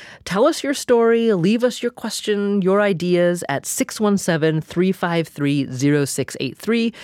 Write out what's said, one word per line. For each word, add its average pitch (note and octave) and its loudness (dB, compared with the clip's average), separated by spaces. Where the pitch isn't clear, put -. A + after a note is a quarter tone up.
Tell G3 2
us D#4 0
your C#4 -2
story, A#3 2
leave G3 2
us A#3+ -2
your A#3+ -4
question, G3+ -2
your F#3+ 2
ideas F3 2
at C#3 -2
six - -4
one G3+ 2
seven, D#3+ 0
three F3 0
five E3+ -2
three, C#3+ -2
zero C#3+ 2
six - -6
eight B2+ -8
three. A3+ -2